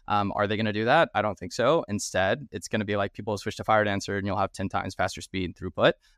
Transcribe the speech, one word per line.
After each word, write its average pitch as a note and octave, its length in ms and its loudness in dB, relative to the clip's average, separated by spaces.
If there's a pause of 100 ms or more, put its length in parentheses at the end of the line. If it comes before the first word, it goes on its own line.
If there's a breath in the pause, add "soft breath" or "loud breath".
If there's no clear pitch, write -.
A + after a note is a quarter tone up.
Um, G2+ 280 0
are G#2 100 2
they G#2 100 0
gonna G#2+ 180 0
do G#2+ 120 0
that? D3+ 300 4
I G#2 60 2
don't G#2 160 -2
think - 160 -12
so. D3 340 2
Instead, G#2 640 0
it's G2+ 160 -8
gonna G#2+ 180 -2
be, G#2 100 0
like, G2+ 180 0
people G#2 240 -4
switch - 200 -6
to G#2 60 -8
fire G#2+ 200 4
dancer G2+ 340 -2
and G2 80 -2
you'll G2 120 -2
have G2 140 0
ten G2 180 -4
times F#2+ 260 -4
faster F2+ 260 -2
speed F#2 240 -6
and E2+ 100 -8
throughput. G2+ 380 2 (240 soft breath)